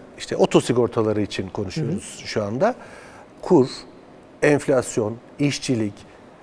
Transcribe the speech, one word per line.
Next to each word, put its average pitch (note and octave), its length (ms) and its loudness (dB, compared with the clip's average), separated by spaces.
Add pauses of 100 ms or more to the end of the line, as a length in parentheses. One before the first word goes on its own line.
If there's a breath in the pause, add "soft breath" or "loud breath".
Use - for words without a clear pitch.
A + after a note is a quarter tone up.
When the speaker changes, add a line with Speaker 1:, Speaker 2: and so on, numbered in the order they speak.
(180)
Speaker 1:
işte - 180 -8
oto F#3 260 4
sigortaları A2 600 0
için G2 280 -6
konuşuyoruz G#2 680 -6
Speaker 2:
Hı - 60 -18
hı. - 40 -14
Speaker 1:
şu A2 160 -2
anda. C3+ 320 0 (680 loud breath)
Kur, C#3 260 6 (760)
enflasyon, C3 720 2 (260)
işçilik, B2 540 -2 (500 soft breath)